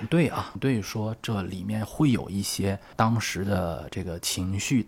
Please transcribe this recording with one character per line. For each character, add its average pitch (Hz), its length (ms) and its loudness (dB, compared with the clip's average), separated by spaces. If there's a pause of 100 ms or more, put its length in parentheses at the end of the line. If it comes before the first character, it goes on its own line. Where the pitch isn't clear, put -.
对 165 220 4
啊， - 300 -4
对 131 220 2
说 107 400 -4
这 104 220 -2
里 92 200 -6
面 107 220 -2
会 147 260 4
有 - 200 2
一 98 100 0
些 98 400 0 (160)
当 113 240 4
时 92 240 -2
的 90 460 -2
这 95 120 -6
个 85 180 -6
情 95 380 -2
绪， 120 300 2